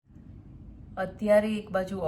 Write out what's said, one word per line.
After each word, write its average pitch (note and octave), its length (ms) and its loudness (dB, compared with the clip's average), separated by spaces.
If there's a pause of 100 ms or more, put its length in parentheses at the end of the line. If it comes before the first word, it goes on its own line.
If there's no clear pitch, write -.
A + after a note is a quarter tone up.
(960)
અત્યારે G#3 600 4
એક G3+ 120 -10
બાજુ F#3+ 380 -2